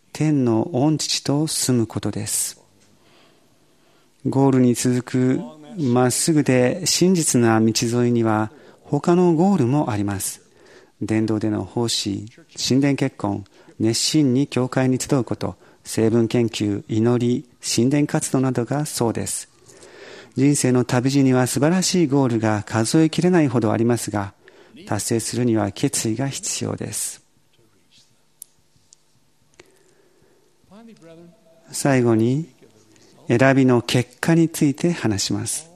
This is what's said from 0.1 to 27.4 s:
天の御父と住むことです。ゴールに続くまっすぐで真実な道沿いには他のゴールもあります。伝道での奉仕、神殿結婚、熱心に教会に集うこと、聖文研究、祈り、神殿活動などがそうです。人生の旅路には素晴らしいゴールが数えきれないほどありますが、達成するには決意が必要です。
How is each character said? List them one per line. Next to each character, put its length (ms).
天 320
の 280
御 240
父 280
と 240
住 280
む 120
こ 120
と 120
で 160
す。 320
ゴ 180
ー 60
ル 80
に 140
続 280
く 380
ま 300
っ 40
す 220
ぐ 120
で 400
真 320
実 240
な 200
道 120
沿 280
い 20
に 100
は 300
他 340
の 180
ゴ 220
ー 20
ル 80
も 240
あ 60
り 80
ま 160
す。 200
伝 260
道 140
で 100
の 140
奉 240
仕、 380
神 240
殿 140
結 220
婚、 280
熱 180
心 360
に 120
教 220
会 200
に 120
集 160
う 80
こ 100
と、 220
聖 280
文 180
研 180
究、 420
祈 300
り、 300
神 300
殿 160
活 260
動 80
な 120
ど 120
が 220
そ 220
う 40
で 140
す。 220
人 180
生 160
の 140
旅 260
路 140
に 80
は 160
素 100
晴 160
ら 80
し 220
い 20
ゴ 180
ー 100
ル 60
が 240
数 360
え 100
き 100
れ 100
な 120
い 60
ほ 100
ど 140
あ 40
り 80
ま 120
す 160
が、 200
達 200
成 140
す 160
る 80
に 120
は 160
決 360
意 60
が 140
必 360
要 120
で 160
す。 280